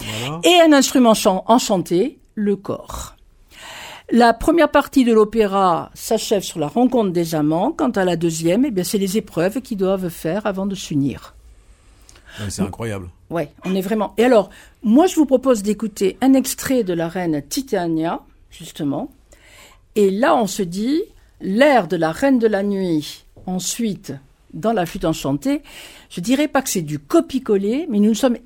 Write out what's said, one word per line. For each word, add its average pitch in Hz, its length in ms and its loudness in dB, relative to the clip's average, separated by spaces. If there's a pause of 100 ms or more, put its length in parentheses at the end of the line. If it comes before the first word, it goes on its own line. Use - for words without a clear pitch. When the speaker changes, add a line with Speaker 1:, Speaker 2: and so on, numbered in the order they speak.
(200)
Speaker 1:
voilà. 139 240 -8
Speaker 2:
et 339 160 6
un 320 120 8
instrument 254 400 4
chan-, 196 360 2
enchanté, 214 720 0 (160)
le 202 180 0
cor. - 640 -10 (960)
La 233 220 6
première 311 360 2
partie 269 340 2
de 233 80 2
l'opéra 202 840 2
s'achève 214 500 -2
sur - 160 -8
la 147 80 -2
rencontre 233 420 2
des 170 240 -2
amants. 160 380 0
Quant 285 180 -2
à 190 140 0
la 180 100 0
deuxième, 170 520 0
eh 294 40 -4
bien, 180 140 -4
c'est 202 140 -4
les 190 180 -2
épreuves 208 460 -4
qu'ils 202 160 -10
doivent 185 320 -2
faire 175 360 -6
avant 196 200 -4
de 196 100 -6
s'unir. 143 580 -4 (1040)
Speaker 1:
Ouais, 104 120 -8
c'est 98 120 -6
incroyable. 98 460 -8 (220)
Speaker 2:
Ouais, 156 200 -6 (140)
on 185 100 -4
est 190 60 -2
vraiment. 196 360 -4
Et 226 80 2
alors, 226 260 4 (340)
moi, 269 240 6
je - 80 -8
vous 302 100 4
propose 254 380 2
d'écouter 208 560 -2
un 269 140 4
extrait 262 500 0
de 180 80 -2
la 170 160 -2
reine 165 400 -4
Titania, 175 720 -4 (300)
justement. 156 600 -8 (840)
Et 202 140 4
là, 262 260 2
on 233 100 2
se 196 160 -6
dit, 214 400 -4 (380)
l'air 226 480 2
de 185 80 -2
la 160 160 0
reine 269 260 2
de 226 80 2
la 202 160 -2
nuit, 190 600 -4 (220)
ensuite, 185 680 -6 (400)
dans 214 220 -2
la 180 120 0
flûte 185 200 -6
enchantée, 156 560 -2 (480)
je - 100 -10
dirais 262 260 0
pas 277 160 -2
que 269 60 -10
c'est 185 140 -2
du 147 180 -8
copie-coller, 262 880 0
mais 214 100 -2
nous 214 160 4
sommes 240 320 0